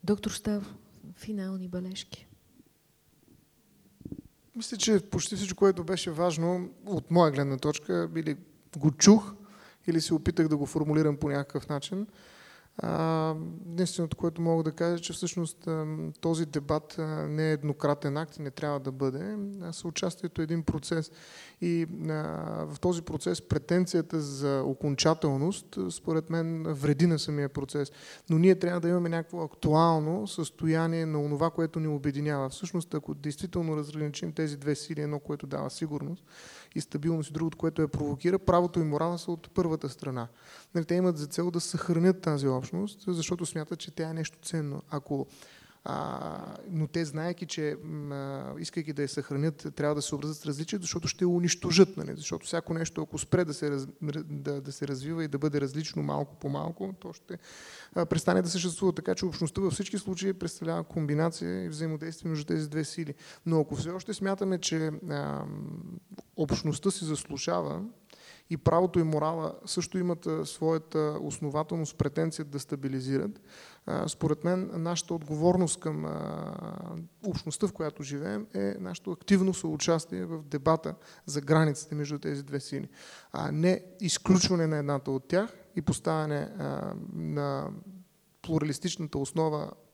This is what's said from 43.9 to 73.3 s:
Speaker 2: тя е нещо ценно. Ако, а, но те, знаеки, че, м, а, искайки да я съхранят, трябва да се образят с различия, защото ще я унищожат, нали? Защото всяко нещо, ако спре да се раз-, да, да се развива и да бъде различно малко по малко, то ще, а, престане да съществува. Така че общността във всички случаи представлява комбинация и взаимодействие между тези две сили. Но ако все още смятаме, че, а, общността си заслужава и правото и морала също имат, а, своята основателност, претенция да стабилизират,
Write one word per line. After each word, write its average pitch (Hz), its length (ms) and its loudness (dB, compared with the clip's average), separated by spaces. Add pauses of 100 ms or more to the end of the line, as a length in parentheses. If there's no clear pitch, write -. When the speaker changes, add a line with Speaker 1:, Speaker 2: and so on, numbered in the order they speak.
Speaker 2:
тя 160 200 -4
е 160 40 -6
нещо 160 280 -6
ценно. 147 480 -4
Ако, 143 360 -4 (580)
а, - 720 -6 (140)
но 156 160 0
те, 170 180 -2
знаеки, 160 420 -6
че, 151 380 -4
м, 147 300 -8
а, 135 460 -6
искайки 160 320 -6
да 143 100 -2
я 139 60 0
съхранят, 147 580 -2 (100)
трябва 147 180 2
да 147 80 -2
се - 120 -4
образят 147 220 -4
с - 100 -10
различия, 151 320 -4
защото 170 300 -4
ще - 160 0
я 180 40 6
унищожат, 175 680 6
нали? 147 200 -6
Защото 160 300 -8
всяко 165 280 -4
нещо, 165 280 -4
ако 156 160 -8
спре 180 260 2
да 151 100 -4
се 147 160 -2
раз-, 139 180 -4 (360)
да, 143 360 -6
да 135 120 -10
се 143 160 -6
развива 147 360 -4
и 151 40 -4
да 143 100 -2
бъде 147 220 2
различно 147 420 -2
малко 143 340 -2
по 147 120 -6
малко, 165 520 -4
то 175 120 -12
ще, - 260 -14 (560)
а, 175 120 4
престане 180 360 4
да 175 60 0
съществува. 180 440 0
Така 160 220 0
че 185 120 -2
общността 165 340 -2
във 185 120 2
всички 202 260 -4
случаи 190 340 -2
представлява 165 520 -4
комбинация 165 800 0
и 175 40 -4
взаимодействие 160 600 -6
между 151 160 -2
тези 156 240 -2
две 151 160 -2
сили. 151 300 -6 (320)
Но 165 140 6
ако 143 160 0
все 160 140 -4
още 185 240 -6
смятаме, 190 440 0
че, 160 320 0 (200)
а, 143 340 -4 (920)
общността 156 540 0
си - 140 -6
заслужава 156 760 -4 (680)
и 165 60 -2
правото 170 420 4
и 170 40 6
морала 156 520 0 (120)
също 180 320 -2
имат, 175 280 0
а, 160 200 0
своята 156 760 0
основателност, 151 760 -4
претенция 160 460 0
да 139 160 -6
стабилизират, 135 800 -2 (460)